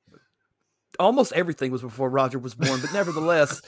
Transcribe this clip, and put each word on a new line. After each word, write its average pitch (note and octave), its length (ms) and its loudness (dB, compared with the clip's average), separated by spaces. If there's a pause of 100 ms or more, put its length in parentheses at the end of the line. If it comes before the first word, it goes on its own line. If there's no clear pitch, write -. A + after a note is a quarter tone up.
(1000)
Almost A#3 340 2
everything D3+ 400 -2
was B2+ 80 -4
before B2+ 300 -4
Roger C3 280 0
was A#2+ 160 -10
born, C3 260 -2
but D3 120 -6
nevertheless, E3 760 0